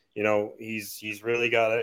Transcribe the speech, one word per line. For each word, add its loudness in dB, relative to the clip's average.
you -4
know, 2
he's, -8
he's -10
really 0
gotta, 4